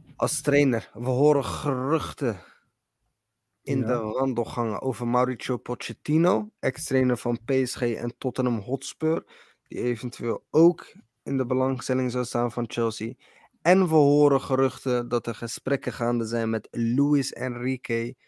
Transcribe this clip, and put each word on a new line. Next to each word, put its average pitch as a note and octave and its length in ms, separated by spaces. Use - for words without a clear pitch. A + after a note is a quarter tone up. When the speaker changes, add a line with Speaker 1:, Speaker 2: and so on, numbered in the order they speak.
Speaker 1:
Als - 260
trainer. C#3 520
We A#2+ 160
horen C#3 360
geruchten C3 960
in C3+ 180
Speaker 2:
Ja. A2+ 80
Speaker 1:
de B2 100
wandelgangen A#2 840
over B2 260
Mauricio B2 500
Pochettino, E3+ 1000
ex-trainer B2+ 580
van A#2+ 280
P - 60
S B2 120
G - 60
en A#2+ 360
Tottenham B2 420
Hotspur, C3+ 640
die F#2 140
eventueel A#2 680
ook E3+ 440
in C#3 140
de C3 80
belangstelling B2+ 680
zou B2 140
staan A#2+ 260
van A#2+ 160
Chelsea. A#2 460
En F#3 260
we D#3+ 80
horen C#3+ 460
geruchten B2+ 680
dat A#2+ 180
er A2+ 80
gesprekken C3 580
gaande A#2+ 320
zijn A2+ 240
met A2 220
Luis C3+ 600
Enrique, B2 840